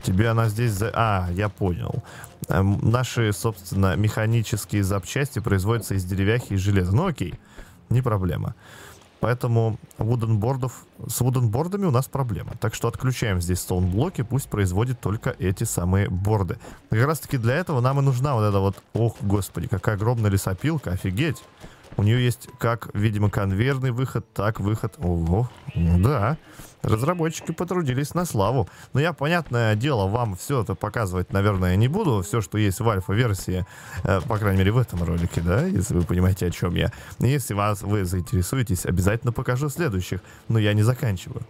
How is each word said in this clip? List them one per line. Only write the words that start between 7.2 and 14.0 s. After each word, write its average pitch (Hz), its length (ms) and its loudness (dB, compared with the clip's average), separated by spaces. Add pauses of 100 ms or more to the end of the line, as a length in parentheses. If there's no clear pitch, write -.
не 120 120 2
проблема. 101 520 0 (680)
Поэтому 117 580 0 (200)
вуденбордов, 113 880 -2 (200)
с 117 140 -6
вуденбордами 131 680 0
у 165 60 2
нас 123 160 2
проблема. 120 540 -6
Так 110 120 -2
что - 140 -2
отключаем 117 540 0
здесь 87 180 0
стоунблоки, 92 600 0